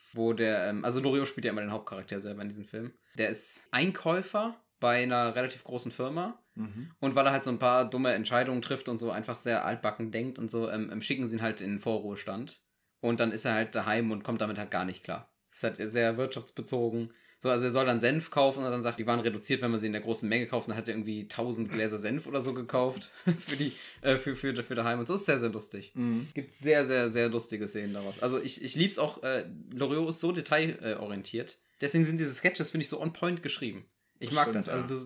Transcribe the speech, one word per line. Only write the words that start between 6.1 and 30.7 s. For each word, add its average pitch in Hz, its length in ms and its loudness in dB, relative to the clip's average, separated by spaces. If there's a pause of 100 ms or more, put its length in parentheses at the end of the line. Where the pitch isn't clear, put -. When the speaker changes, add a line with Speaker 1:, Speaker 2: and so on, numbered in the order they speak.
Speaker 2:
Mhm. 110 440 -8
Speaker 1:
Und 131 160 0
weil 135 120 6
er 135 40 4
halt 135 140 0
so 127 60 0
ein 113 80 0
paar 123 300 6
dumme 127 240 2
Entscheidungen 123 480 2
trifft 131 280 -4
und 117 100 -2
so 117 100 -2
einfach 110 280 -4
sehr 117 260 2
altbacken 113 480 -2
denkt 120 260 -4
und 117 140 -6
so, 113 180 -2
ähm, 107 220 -2
ähm, 107 100 -6
schicken 123 280 -2
sie 113 80 -2
ihn 110 40 -2
halt 110 200 -2
in 95 80 -4
den 101 100 -2
Vorruhestand. 104 840 -4 (380)
Und 117 220 2
dann 113 100 2
ist 110 140 -4
er 117 80 2
halt 110 200 0
daheim 110 380 2
und 104 120 -4
kommt 113 180 -2
damit 104 160 -2
halt 104 140 -6
gar 92 120 0
nicht 92 220 -6
klar. - 260 -8 (220)
Ist - 100 -10
halt 113 160 0
sehr 113 380 2
wirtschaftsbezogen. 120 960 -2 (300)
So, 127 60 2
also 123 160 4
er 123 60 2
soll 131 160 4
dann 120 120 4
Senf 139 300 2
kaufen 139 340 4
und 127 80 0
dann 123 120 -2
sagt, 117 160 -2
die 110 80 -2
waren 120 120 4
reduziert, 110 440 0
wenn 117 80 2
man 113 80 2
sie 107 80 -2
in 104 60 0
der 107 80 -2
großen 110 280 -2
Menge 117 160 2
kauft. 117 240 -2
Dann 107 80 -2
hat 110 100 -6
er 113 60 -4
irgendwie 107 340 -4
tausend 113 440 -2
Gläser 107 260 0
Senf 113 300 -2
oder 135 140 -2
so 127 120 -2
gekauft 127 560 -2 (160)
<laughs> 165 140 2
für 147 160 0
die, 143 160 0 (300)
äh, 131 160 4
für, 131 180 -2
für, 120 280 -2
für 123 120 -4
daheim 117 240 2
und 117 80 -4
so. 180 80 0
Ist 196 100 0
sehr, 139 140 4
sehr 117 100 2
lustig. 101 460 -8
Speaker 2:
Mhm. 120 400 0
Speaker 1:
Gibt 135 200 -6
sehr, 143 300 6
sehr, 127 240 4
sehr 117 200 4
lustige 110 380 -2
Szenen 104 260 -4
daraus. 98 280 -6
Also 127 200 2
ich, - 220 -6
ich 131 120 -4
lieb's 185 240 4
auch, - 240 0
äh, 131 220 0 (280)
Loriot 143 360 0
ist 160 120 -4
so 170 100 2
detailorientiert. 117 1300 -2 (220)